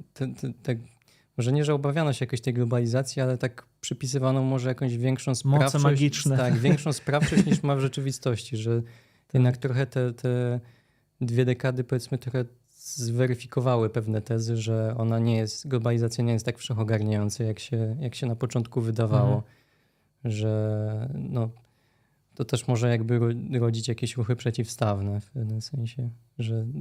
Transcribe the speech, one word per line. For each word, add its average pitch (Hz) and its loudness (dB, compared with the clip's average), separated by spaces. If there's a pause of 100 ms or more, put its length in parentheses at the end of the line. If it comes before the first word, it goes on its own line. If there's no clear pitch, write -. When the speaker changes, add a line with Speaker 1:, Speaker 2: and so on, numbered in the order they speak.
(140)
Speaker 1:
te, 135 -6
te, 123 -8
te, - -4 (640)
może 120 2
nie, 147 4
że 151 2
obawiano 143 0
się 123 -2
jakoś 123 -4
tej 127 -2
globalizacji, 120 0
ale 127 0
tak - -6 (160)
przypisywano 131 0
może 131 0
jakąś 123 -2
większą 131 0
Speaker 2:
Moce 123 0 (300)
Speaker 1:
sprawczość, 147 2
Speaker 2:
magiczne. 139 4
Speaker 1:
tak, 123 4
większą 139 4
Speaker 2:
<laughs> - -10
Speaker 1:
sprawczość 156 4
niż 156 2
ma 143 2
w 135 0
rzeczywistości, 131 -2
że 117 0
Speaker 2:
Tak. - -14
Speaker 1:
jednak 123 6
trochę 131 0
te, 123 -2
te 123 0 (640)
dwie 123 2
dekady, 127 0
powiedzmy, 127 -2
trochę 123 -4 (340)
zweryfikowały 123 0
pewne 110 -2
tezy, 113 -2
że 113 0
ona 113 2
nie 113 2
jest, 110 -4
globalizacja 117 0
nie 117 2
jest 113 -2
tak 120 -4
wszechogarniająca, 107 0
jak 110 -2
się, 113 -2
jak 131 -6
się 131 -4
na 117 -2
początku 117 -2
wydawało. 113 4
Speaker 2:
Mhm. 107 -2 (800)
Speaker 1:
Że 107 -2
no, 117 -4 (840)
to - -6
też - -2
może 120 2
jakby 117 2
ro-, 117 0
rodzić 113 0
jakieś 117 -4
ruchy 123 -2
przeciwstawne 104 -2
w - -20
pewnym 110 -4
sensie, 120 -6 (300)
że 113 -2 (160)